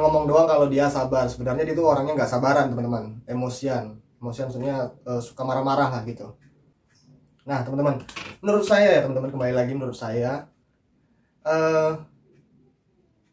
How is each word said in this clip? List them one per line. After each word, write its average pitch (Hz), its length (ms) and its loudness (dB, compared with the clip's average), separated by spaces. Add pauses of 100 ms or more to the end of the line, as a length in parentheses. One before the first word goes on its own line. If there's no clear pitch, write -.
ngomong 151 160 4
doang 160 240 6
kalau 143 240 4
dia 143 160 4
sabar. 131 400 0
Sebenarnya 151 400 -4
dia 160 80 -4
tuh 165 80 2
orangnya 147 320 2
nggak 120 160 0
sabaran, 131 400 2
teman-teman. 117 560 -6
Emosian. 123 720 -6 (200)
Emosian 120 320 -8
maksudnya, 127 400 -4 (160)
eh, 120 160 -4
suka 131 240 -8
marah-marah 135 400 0
lah 120 160 -6
gitu. - 320 -12 (1120)
Nah, 131 160 -4
teman-teman, 135 400 -2 (400)
menurut 208 240 2
saya 202 240 6
ya, 151 80 6
teman-teman, 135 320 -2
kembali 123 240 -2
lagi 123 160 0
menurut 131 240 -6
saya, 120 480 -4 (960)
eh, 160 520 2 (1400)